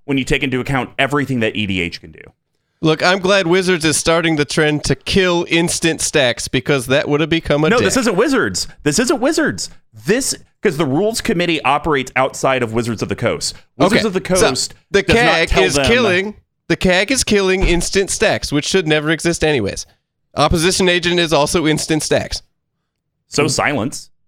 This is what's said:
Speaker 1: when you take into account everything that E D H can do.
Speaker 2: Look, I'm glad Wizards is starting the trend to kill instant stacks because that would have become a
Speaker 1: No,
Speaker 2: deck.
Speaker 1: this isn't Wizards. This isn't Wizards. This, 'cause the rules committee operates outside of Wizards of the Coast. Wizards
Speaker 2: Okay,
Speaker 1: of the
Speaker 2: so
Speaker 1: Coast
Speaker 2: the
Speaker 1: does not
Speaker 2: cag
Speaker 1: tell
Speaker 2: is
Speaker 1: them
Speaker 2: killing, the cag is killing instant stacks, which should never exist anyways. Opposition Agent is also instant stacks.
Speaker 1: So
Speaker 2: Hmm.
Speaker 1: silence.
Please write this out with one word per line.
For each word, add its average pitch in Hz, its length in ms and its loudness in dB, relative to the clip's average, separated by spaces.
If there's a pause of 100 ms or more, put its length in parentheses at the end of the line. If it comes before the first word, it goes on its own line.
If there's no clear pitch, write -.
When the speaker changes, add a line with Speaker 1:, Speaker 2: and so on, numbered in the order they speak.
Speaker 1:
when 139 120 -2
you 131 60 -2
take 139 200 -2
into 127 160 -2
account 127 300 -4 (100)
everything 135 420 -2
that 110 140 -2
E 107 120 -2
D 92 140 -2
H 85 200 -6
can 80 100 -20
do. - 100 -20 (600)
Speaker 2:
Look, 160 220 2
I'm 185 160 2
glad 190 280 2
Wizards 180 380 2
is 151 120 2
starting 165 380 0
the 147 100 0
trend 151 380 0
to 135 120 0
kill 180 540 0
instant 165 520 0
stacks 131 460 0
because 135 400 -2
that 131 220 0
would 147 120 0
have 160 80 -2
become 156 340 0
a 156 60 2
Speaker 1:
No, 240 80 2
Speaker 2:
deck. 226 80 2
Speaker 1:
this 190 120 0
isn't 214 180 0
Wizards. 202 520 0 (160)
This 147 160 2
isn't 254 220 0
Wizards. 262 500 -2 (340)
This, 233 300 0 (260)
'cause 170 160 0
the 160 80 0
rules 190 360 -2
committee 175 420 -2
operates 143 520 0
outside 131 460 -2
of 110 120 -4
Wizards 117 280 -2
of 104 80 -4
the 98 60 -4
Coast. - 400 -4 (220)
Wizards 196 240 4
Speaker 2:
Okay, 214 60 0
Speaker 1:
of 190 60 -2
the 185 220 -2
Speaker 2:
so 190 140 4
Speaker 1:
Coast - 240 -4 (180)
Speaker 2:
the 196 100 4
Speaker 1:
does 190 140 2
not 233 80 4
Speaker 2:
cag 175 260 2
Speaker 1:
tell 190 140 2
Speaker 2:
is 185 120 0
Speaker 1:
them 139 100 2
Speaker 2:
killing, 208 500 2 (320)
the 165 80 2
cag 185 360 2
is - 120 0
killing 190 400 2
instant 175 480 0
stacks, - 400 0
which 143 140 -2
should 185 220 0
never 151 220 2
exist 160 340 -2
anyways. 123 420 -2 (520)
Opposition 175 520 2
Agent 175 280 2
is 165 140 0
also 175 340 2
instant 151 380 0
stacks. - 380 -2 (880)
Speaker 1:
So - 140 0
Speaker 2:
Hmm. 156 40 0
Speaker 1:
silence. 120 640 -4 (160)